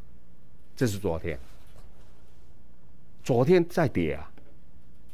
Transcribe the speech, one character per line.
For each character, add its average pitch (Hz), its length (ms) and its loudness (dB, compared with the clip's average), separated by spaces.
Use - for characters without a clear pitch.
这 131 120 4
是 101 100 0
昨 87 220 0
天， 82 180 -2
昨 123 220 6
天 170 240 10
在 165 180 4
跌 80 260 2
啊， - 180 -6